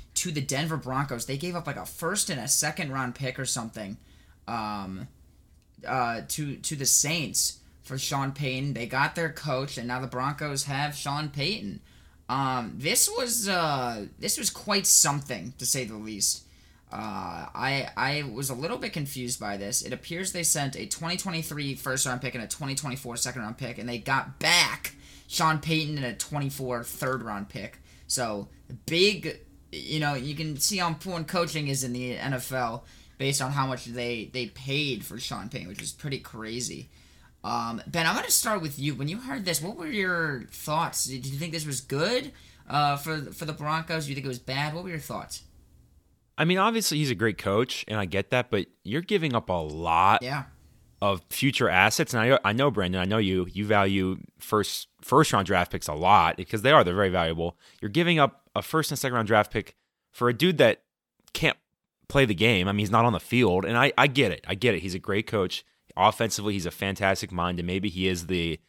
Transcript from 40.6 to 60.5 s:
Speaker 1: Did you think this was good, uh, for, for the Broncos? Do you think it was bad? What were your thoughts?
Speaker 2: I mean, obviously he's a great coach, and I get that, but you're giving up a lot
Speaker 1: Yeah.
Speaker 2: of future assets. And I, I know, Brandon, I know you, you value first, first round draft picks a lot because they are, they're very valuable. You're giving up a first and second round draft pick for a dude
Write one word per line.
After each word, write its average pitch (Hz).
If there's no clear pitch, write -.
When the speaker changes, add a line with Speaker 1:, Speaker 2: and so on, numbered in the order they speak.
Speaker 1:
Did 131
you 135
think 165
this 160
was 139
good, 226
uh, 143
for, 156
for -
the 151
Broncos? 156
Do 139
you 135
think 139
it 139
was 123
bad? 143
What 175
were 185
your 165
thoughts? -
Speaker 2:
I 151
mean, 180
obviously 208
he's 151
a 117
great 104
coach, 104
and 107
I 98
get 95
that, 123
but 101
you're 117
giving 165
up 113
a 90
lot 82
Speaker 1:
Yeah. 135
Speaker 2:
of 98
future 131
assets. 101
And 120
I, 135
I 101
know, 135
Brandon, 92
I 90
know 104
you, 92
you 101
value 98
first, -
first -
round 98
draft 90
picks -
a 80
lot 85
because 101
they 127
are, 147
they're 87
very 98
valuable. 85
You're 104
giving 165
up -
a 101
first 156
and 139
second 127
round 113
draft 104
pick -
for 123
a 123
dude 156